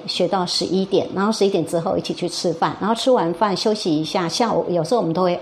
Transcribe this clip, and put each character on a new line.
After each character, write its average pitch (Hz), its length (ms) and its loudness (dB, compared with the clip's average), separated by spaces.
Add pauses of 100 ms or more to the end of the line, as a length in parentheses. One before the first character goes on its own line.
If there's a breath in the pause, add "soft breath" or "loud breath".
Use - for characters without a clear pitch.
学 175 220 0
到 180 180 0
十 - 180 -2
一 190 200 0
点， 185 280 0
然 196 140 0
后 220 60 2
十 214 120 0
一 196 60 4
点 170 160 0
之 175 140 -2
后 175 160 0
一 165 40 0
起 160 140 -4
去 175 140 -4
吃 170 240 -2
饭， 160 260 -2
然 190 100 -2
后 226 60 2
吃 226 160 0
完 175 240 2
饭 196 220 0
休 214 180 0
息 160 260 0
一 156 40 -2
下， 170 240 -2
下 220 240 0
午 160 160 0
有 175 160 0
时 247 100 0
候 226 60 4
我 190 40 0
们 165 80 0
都 180 120 2
会 180 160 2